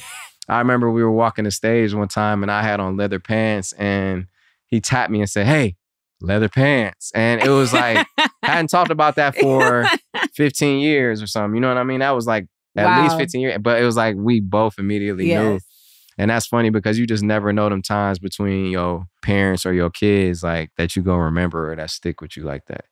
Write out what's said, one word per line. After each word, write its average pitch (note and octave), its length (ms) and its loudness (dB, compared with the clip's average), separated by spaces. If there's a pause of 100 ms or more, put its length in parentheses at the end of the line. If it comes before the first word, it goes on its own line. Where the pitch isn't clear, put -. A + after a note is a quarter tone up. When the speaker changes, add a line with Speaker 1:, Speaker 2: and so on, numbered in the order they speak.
(220)
Speaker 1:
<laughs> - 260 -20
Speaker 2:
I A2+ 100 2
remember B2 320 2
we A#2 120 2
were A2+ 100 4
walking A2 320 0
the G#2 60 -2
stage A2+ 440 0
one G#2 140 -2
time, G#2 340 0
and G2+ 100 -2
I G#2 100 0
had G#2 180 0
on F#2+ 180 -4
leather G2+ 220 -2
pants, A2 540 -2
and F#2+ 520 -2 (400)
he A#2 140 0
tapped B2 300 0
me G#2+ 100 0
and G2+ 100 -2
said, G#2 160 0
"Hey, C3+ 300 2 (440)
leather G2+ 300 0
pants." C3 640 0
And A#2 260 2
it C3+ 100 2
was C3+ 220 4
like, B2 400 2
Speaker 1:
<laughs> - 60 -6
Speaker 2:
I G#3 100 2 (140)
hadn't D#3 260 0
talked F3 220 2
about D3+ 260 2
that C#3+ 200 2
for B2 520 4 (220)
Speaker 1:
<laughs> - 240 -6
Speaker 2:
fifteen C#3+ 460 0
years C3 420 0
or G#2 40 -8
something. G#2 280 -2
You A#2 80 0
know C3 60 2
what B2+ 100 0
I B2 60 0
mean? C3 160 -4
That C3+ 100 2
was, A#2+ 160 -2
like, G#2+ 200 -2 (300)
at F3+ 260 4
least E3 120 2
Speaker 1:
Wow. E3 40 -2
Speaker 2:
fifteen C#3 220 -4
years. B2+ 180 -2
But A#2 220 2
it A#2+ 60 4
was A2+ 100 2
like, A2+ 220 2
we A2 220 2
both G#2 380 0
immediately G2+ 460 -2
knew. A2 300 2
Speaker 1:
Yes. F#2 100 -6 (540)
Speaker 2:
And G2+ 120 2
that's A2+ 160 0
funny A#2 220 2
because G#2+ 300 0
you A#2+ 80 0
just G#2+ 160 -2
never G#2 280 0
know G#2 200 2
them G2 100 -2
times G2+ 380 -2
between F#2+ 480 -4
your F2+ 400 -4 (160)
parents G2 420 0
or F#2 80 0
your F2 180 0
kids, F#2+ 520 0
like, E2+ 340 -4
that E2+ 180 -4
you F#2+ 80 -2
gonna F2+ 200 2
remember E2 500 -2
or D#2+ 40 -8
that D#2+ 140 -10
stick - 300 -8
with D#2 160 -16
you D2+ 60 -14
like C#2+ 240 -10
that, - 260 -14